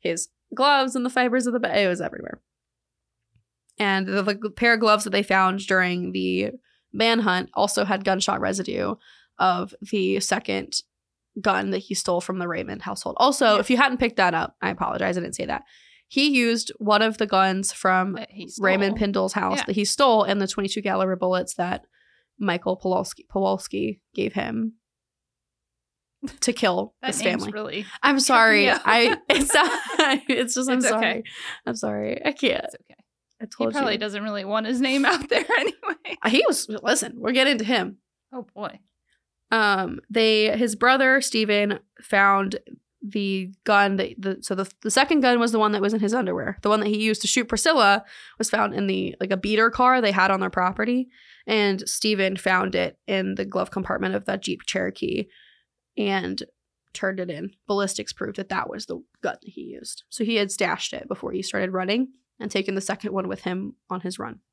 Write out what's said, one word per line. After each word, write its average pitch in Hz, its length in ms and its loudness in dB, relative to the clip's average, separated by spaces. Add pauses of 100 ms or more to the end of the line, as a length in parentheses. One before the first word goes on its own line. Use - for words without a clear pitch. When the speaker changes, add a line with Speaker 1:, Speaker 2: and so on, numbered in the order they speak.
Speaker 1:
his 165 260 -4 (260)
gloves 269 440 2
and 247 80 -2
the 254 40 -2
fibers 247 380 2
of 233 60 -2
the 240 80 -2
bed. - 160 0
It 202 100 4
was 175 140 0
everywhere. - 400 -10 (1400)
And 190 280 0
the, 196 160 0
the 208 300 -2
pair 233 200 2
of 220 80 0
gloves 214 240 4
that 196 60 -4
they 202 120 2
found 190 440 2
during 180 440 0
the 185 380 -2 (420)
manhunt 208 640 2
also 202 320 0
had 190 180 -2
gunshot 196 380 0
residue 98 540 -4 (440)
of 185 340 0 (160)
the 196 300 0
second - 600 -4 (580)
gun 196 300 0
that 196 80 -2
he 196 180 -8
stole 180 240 -2
from 190 200 -6
the 175 80 -4
Raymond - 340 -6
household. - 360 -8
Also, 254 360 4
Speaker 2:
Yeah. 208 80 4
Speaker 1:
if - 80 -4
you 247 80 4
hadn't 254 220 2
picked - 180 0
that 180 160 4
up, 165 280 -4
I 190 80 -2
apologize, 185 480 -2
I 175 40 -4
didn't - 160 -8
say - 80 -6
that. - 180 -6 (460)
He 277 180 2
used 233 500 2
one 208 240 2
of 220 180 0
the 220 60 2
guns 190 460 2
from 185 440 0
Speaker 2:
That - 140 -10
he - 300 -16
Speaker 1:
Raymond 196 320 2
Speaker 2:
stole. 220 80 -4
Speaker 1:
Pindle's 196 340 0
house 190 260 -2
Speaker 2:
Yeah. - 80 -4
Speaker 1:
that 196 80 -2
he 202 100 0
stole 226 380 4
and 202 180 0
the 190 60 0
twenty-two 196 340 -4
caliber 190 340 0
bullets 185 380 -2
that 185 320 -4 (520)
Michael 185 400 -2
Pawlowski, 185 560 -4
Pawlowski 196 680 -2 (120)
gave - 200 -4
him 220 400 -4 (1700)
to 240 120 0
kill 196 440 -2
Speaker 2:
<laughs> - 40 -20
That 254 60 -6
Speaker 1:
his 247 160 -4
Speaker 2:
name's - 220 0
Speaker 1:
family. 208 80 -8
Speaker 2:
really 185 320 -8 (180)
Speaker 1:
I'm 269 160 4
sorry. 226 460 6
Speaker 2:
tripping - 100 4 (100)
me 233 220 6
up. 262 100 2
Speaker 1:
I, - 0 - (120)
it's, 277 260 4
<laughs> 285 760 2
it's 247 260 0
just, 254 140 -2
I'm 254 100 2
Speaker 2:
It's 247 80 2
okay. 202 120 4
Speaker 1:
sorry. 220 240 0 (420)
I'm 233 100 -4
sorry. 214 500 -4
I 302 80 0
can't. - 320 0
Speaker 2:
It's - 100 -10
okay. - 200 -20 (440)
Speaker 1:
I 220 60 -10
Speaker 2:
He - 20 -20
Speaker 1:
told 226 260 -4
Speaker 2:
probably 262 200 0
Speaker 1:
you. 202 60 -4
Speaker 2:
doesn't 208 240 -6
really 208 220 -6
want 214 220 -2
his 247 140 0
name 269 240 2
<laughs> - 0 -
out 359 240 0
there 453 160 0 (120)
anyway. - 600 -4 (100)
Speaker 1:
He 262 200 4
was, - 200 0 (160)
listen, - 340 0
we're 233 140 -4
getting 262 260 2
to 220 60 -4
him. 202 340 -2 (360)
Speaker 2:
Oh, 247 200 -14
boy. - 260 -12 (680)
Speaker 1:
Um, 202 500 2 (100)
they, 220 480 4
his 220 180 0
brother, 262 460 4
Stephen, 208 580 0 (220)
found 196 560 2 (440)
the 196 500 -4 (140)
gun 202 320 4
that, 190 200 -2
the, 190 240 -4
so - 140 -6
the, 190 160 -6 (120)
the 214 80 -2
second 269 300 4
gun 247 180 4
was 233 120 2
the 226 80 2
one 214 140 4
that 202 80 -2
was 202 120 2
in 220 60 0
his 208 140 0
underwear. 190 480 -4
The 208 80 0
one 214 120 4
that 208 60 0
he 208 140 0
used 220 200 0
to - 60 -2
shoot 247 220 0
Priscilla 220 560 4 (320)
was 220 120 -4
found 208 260 0
in 202 120 -2
the, 190 320 -2
like, 190 120 -4
a 196 60 2
beater 214 340 2
car 254 280 4
they 208 140 2
had 190 180 4
on 190 80 2
their 190 120 -2
property. 214 580 -2 (380)
And 202 420 2
Stephen 196 480 0
found 185 380 0
it 180 220 -2 (100)
in 190 280 -2
the 196 80 -4
glove 190 280 -4
compartment 190 440 -4
of 202 100 -4
that 196 180 -4
Jeep 180 240 -6
Cherokee - 580 -4 (720)
and 190 440 -4 (520)
turned 190 260 -4
it 175 120 -6
in. 175 200 -10 (160)
Ballistics 202 460 -4
proved 202 240 -8
that 196 120 -10
that 190 200 -4
was - 160 -10
the 170 160 -10 (200)
gun - 200 -6
that - 80 -20
he - 120 -16
used. - 480 -16
So - 140 -6
he 226 120 0
had 202 160 0
stashed - 420 -4
it - 160 -12
before - 240 -8
he 190 80 -4
started 190 320 -4
running 208 360 -2 (300)
and 190 100 -8
taken 196 260 -2
the 196 60 -2
second 196 300 -6
one 190 160 -4
with 190 140 -8
him 190 340 -6 (140)
on 185 120 -6
his 185 160 -8
run. - 220 -12 (140)